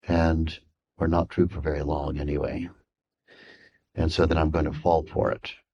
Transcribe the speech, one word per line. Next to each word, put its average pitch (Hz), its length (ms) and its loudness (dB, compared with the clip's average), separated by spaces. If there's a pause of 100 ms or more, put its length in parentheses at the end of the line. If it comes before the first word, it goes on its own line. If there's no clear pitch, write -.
and, 82 500 2 (400)
or 82 100 0
not 85 220 2
true - 180 2
for 90 120 -6
very 71 220 -2
long 71 360 -2
anyway. 71 500 -4 (1300)
And 80 160 0
so 82 160 4
then 80 120 2
I'm 78 120 2
going 80 140 0
to 69 80 -4
fall 80 320 2
for - 260 -2
it. - 220 -8 (220)